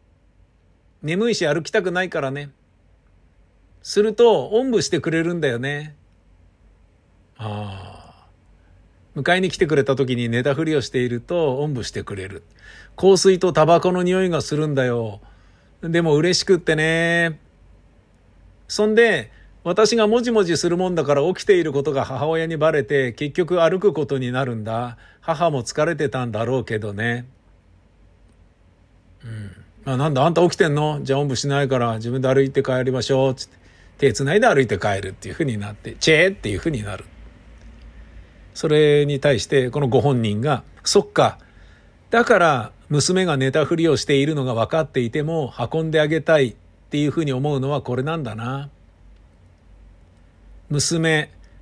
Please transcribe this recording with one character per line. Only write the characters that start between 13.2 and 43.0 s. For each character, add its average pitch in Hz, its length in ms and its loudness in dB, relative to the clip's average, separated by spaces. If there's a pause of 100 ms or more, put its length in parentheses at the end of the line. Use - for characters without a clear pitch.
と 180 120 0
タ 151 140 4
バ 165 160 6
コ 185 100 2
の 180 120 0
匂 180 200 2
い 180 60 0
が 156 120 -2
す - 140 -6
る 156 120 -2
ん 143 80 -4
だ 131 100 0
よ。 113 360 -4 (600)
で 170 220 -2
も 156 120 4
嬉 170 240 2
し - 40 -4
く 185 140 4
っ - 20 0
て 160 160 0
ね。 165 640 0 (1300)
そ - 180 -2
ん 214 80 2
で、 214 380 4 (320)
私 214 320 2
が 220 120 4
も 233 140 2
じ 240 100 -2
も 214 120 4
じ 170 120 0
す 175 140 0
る 175 80 0
も 185 120 -2
ん 180 60 -4
だ 156 80 0
か 143 120 2
ら 139 80 2
起 180 180 -2
き - 20 -12
て 190 160 4
い 165 40 0
る 156 100 -4
こ 139 100 0
と 147 100 -2
が 131 120 0
母 131 220 -6
親 160 180 -2
に 160 120 -6
バ 156 140 2
レ 147 120 0
て、 135 300 0
結 147 200 -8
局 175 300 0
歩 175 160 2
く 202 120 2
こ 147 140 -4
と 135 140 -4
に 123 120 -4
な 131 140 -2
る 120 100 -6
ん 110 80 -8
だ。 117 340 -8 (220)
母 165 300 -2
も 131 140 -4
疲 - 200 -2
れ 165 120 -2
て 143 140 -2
た 127 160 -6
ん 117 60 -8
だ 117 140 -4
ろ 127 140 -2
う 117 60 -6
け 113 120 -6
ど 104 160 -8
ね。 117 320 -4 (2000)
う 123 40 -16
ん。 104 240 -14 (340)
「あ、 131 120 -4
な 147 120 0
ん 147 40 -2
だ、 131 120 2
あ 170 40 4
ん 165 60 0
た 175 80 4
起 175 60 4
き - 60 -8
て 180 120 2
ん 143 80 0
の？ 151 260 -2
じ 131 120 -2
ゃ 135 40 0
あ - 20 0
お 143 40 0
ん 147 40 -2
ぶ 131 80 -4
し 143 120 -4
な 143 140 0
い 139 60 0
か 127 120 0
ら 117 160 0
自 117 160 -6
分 131 100 -4
で 131 120 2
歩 135 100 4
い 135 80 -2
て 131 120 0
帰 127 220 -2
り 131 60 -2
ま 127 100 -2
し 123 100 -2
ょ 135 180 2
う」 131 60 -2
つ - 100 -14
っ - 40 -20
て、 - 80 -20 (400)
手 139 160 2
繋 139 220 -2
い 208 40 4
で 247 80 4
歩 151 140 4
い 123 60 2
て 101 100 -2
帰 98 240 -2
る 98 80 -10
っ 98 40 -14
て - 140 -16
い - 40 -12
う - 40 -12
ふ - 60 -4
う - 20 0
に 120 140 -4
な 101 140 -8
っ 101 40 -14
て、 - 240 -16
「チ - 120 2
ェ 160 160 6
ー」 196 80 0
っ - 0 -
て 120 140 -8
い - 60 -4
う 131 40 -4
ふ - 80 -4
う - 20 -2
に 117 140 -6
な 101 120 -10
る。 - 100 -14 (1500)
そ - 140 -4
れ 147 380 4
に 143 160 -2
対 135 180 2
し - 60 -8
て、 127 240 2
こ 143 100 -4
の 143 80 0
ご 117 140 4
本 131 200 2
人 107 200 -2
が、 135 220 -2 (200)
「そ - 180 4
っ 202 60 -2
か。 123 320 2 (680)
だ 233 160 4
か 233 120 4
ら、 147 340 2 (180)
娘 180 340 2